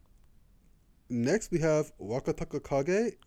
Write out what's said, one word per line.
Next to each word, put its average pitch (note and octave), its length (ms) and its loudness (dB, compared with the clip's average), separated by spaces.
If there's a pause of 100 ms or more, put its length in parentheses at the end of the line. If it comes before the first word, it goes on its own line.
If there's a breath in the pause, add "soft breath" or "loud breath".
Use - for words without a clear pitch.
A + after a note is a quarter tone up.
(1080)
Next, B2+ 420 0
we F3 80 0
have D#3 400 2
Wakatakakage D3 1300 -2